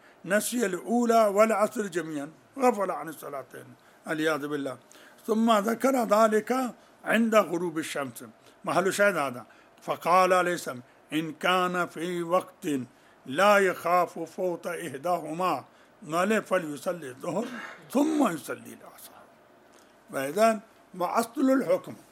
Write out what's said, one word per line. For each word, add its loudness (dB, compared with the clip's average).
نسي 0
الأولى 2
والعصر 2
جميعاً"، -8
غفل 2
عن -8
الصلاتين، -14
العياذ 0
بالله. -6
ثم 4
ذكر 0
ذلك 2
عند 2
غروب 2
الشمس، -8
محل 2
شاهد 2
هذا. -4
فقال 4
عليه 4
السلام: -8
"إن -2
كان 0
في -6
وقت -2
لا 4
يخاف 0
فوت -6
إحداهما، -4
ماله 0
فليصلي -4
الظهر -6
ثم 2
يصلي -8
العصر". -20
وإذن 0
وأصل 0
الحكم 2